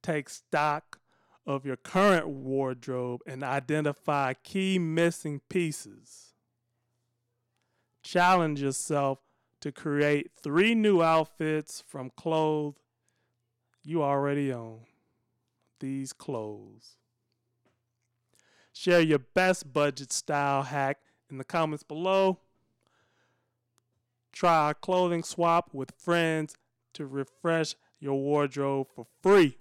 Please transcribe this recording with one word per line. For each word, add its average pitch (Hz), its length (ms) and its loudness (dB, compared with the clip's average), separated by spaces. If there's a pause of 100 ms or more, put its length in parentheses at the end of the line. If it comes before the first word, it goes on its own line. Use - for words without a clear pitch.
Take 151 280 -4
stock - 680 -2 (460)
of 139 200 -4
your 131 100 -6
current 185 540 2
wardrobe 131 960 -4
and 135 160 -10
identify 139 880 -2
key 190 460 -2
missing 160 720 0
pieces. - 840 -6 (1700)
Challenge 175 580 2
yourself 139 580 -2 (400)
to 143 140 -10
create 147 580 0 (100)
three 185 340 2
new 214 260 4
outfits 156 840 0
from 131 240 -12
clothes 156 680 -2 (1080)
you 160 180 -4
already 143 520 0
own. 113 320 -14 (920)
These 135 340 -8
clothes. 107 800 -12 (1800)
Share 175 300 2
your 156 180 4
best 180 540 -2
budget 143 400 -2
style 139 500 -2
hack 139 360 -4 (300)
in 139 80 -14
the 131 60 -12
comments 156 400 -4
below. 185 560 0 (1900)
Try 160 400 2
a - 20 -4
clothing 175 500 0
swap 170 500 0
with 135 240 -10
friends 160 580 0 (380)
to 156 120 -12
refresh 151 680 -4 (240)
your 139 160 -4
wardrobe 139 800 -2
for 117 120 -16 (140)
free. 185 400 6